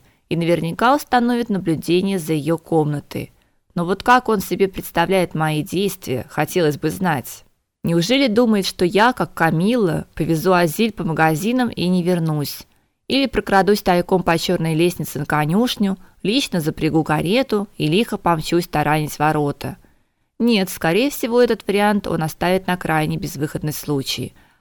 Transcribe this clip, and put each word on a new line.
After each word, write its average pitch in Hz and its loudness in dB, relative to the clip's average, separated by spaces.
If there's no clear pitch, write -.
и 165 -2
наверняка 170 2
установит 240 0
наблюдение 185 0
за 156 -4
ее 156 -2
комнатой. 147 -2
Но 175 -2
вот 196 -4
как 254 4
он 220 2
себе - 0
представляет 175 0
мои 156 -2
действия, 180 -4
хотелось 151 0
бы 151 -4
знать. 147 -4
Неужели 202 2
думает, 214 2
что - -2
я, 208 4
как - -4
Камилла, 170 0
повезу 165 0
Азиль 180 2
по - -10
магазинам 160 0
и - -4
не 180 2
вернусь? 160 -2
Или 269 2
прокрадусь 202 2
тайком 180 2
по 165 2
черной 160 0
лестнице 165 0
на 147 -4
конюшню, 190 0
лично 208 0
запрягу 151 0
карету 196 0
и 151 -2
лихо 208 0
помчусь 170 0
таранить 151 -2
ворота? 147 -2
Нет, 220 2
скорее 208 0
всего, 240 0
этот 233 2
вариант 208 2
он 165 -4
оставит 180 -2
на 180 0
крайне 160 -2
безвыходный 147 -6
случай. 135 -6